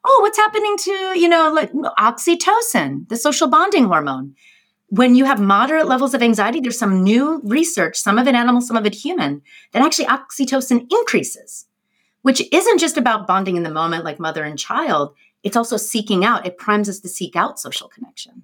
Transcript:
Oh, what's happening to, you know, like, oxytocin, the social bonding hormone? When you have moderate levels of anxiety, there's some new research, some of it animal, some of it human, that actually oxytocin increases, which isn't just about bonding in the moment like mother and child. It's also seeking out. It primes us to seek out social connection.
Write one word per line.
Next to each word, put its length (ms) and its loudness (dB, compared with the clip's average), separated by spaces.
Oh, 180 6
what's 180 2
happening 380 0
to, 140 -4
you 100 4
know, 240 4
like, 180 0
oxytocin, 1400 0
the 100 -6
social 300 0
bonding 380 4
hormone? 480 -2
When 260 4
you 120 6
have 140 0
moderate 480 2
levels 280 0
of 80 0
anxiety, 360 2
there's 200 -6
some 240 0
new 400 2
research, 540 -2
some 200 0
of 100 2
it 60 2
animal, 280 2
some 160 -4
of 100 -2
it 80 -2
human, 480 -6
that 100 2
actually 220 0
oxytocin 840 -2
increases, 760 -4
which 180 2
isn't 280 4
just 180 -2
about 300 -2
bonding 300 0
in 60 -2
the 60 -4
moment 360 -4
like 140 -8
mother 240 -6
and 140 -10
child. 560 -2
It's 140 -2
also 200 -2
seeking 480 -2
out. 220 0
It 100 -10
primes 320 -2
us 120 -10
to 80 -12
seek 260 -10
out 240 -4
social 300 -12
connection. 540 -20